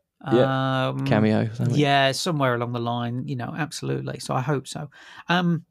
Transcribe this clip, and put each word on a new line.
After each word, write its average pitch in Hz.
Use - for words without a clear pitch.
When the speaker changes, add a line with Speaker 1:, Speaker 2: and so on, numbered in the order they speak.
Speaker 1:
yeah. 131
Speaker 2:
Um, 135
Speaker 1:
Cameo 107
or -
something. 123
Speaker 2:
yeah, 139
somewhere 135
along 120
the 120
line, 120
you 143
know, -
absolutely. 135
So 139
I 131
hope 131
so. -
Um, 170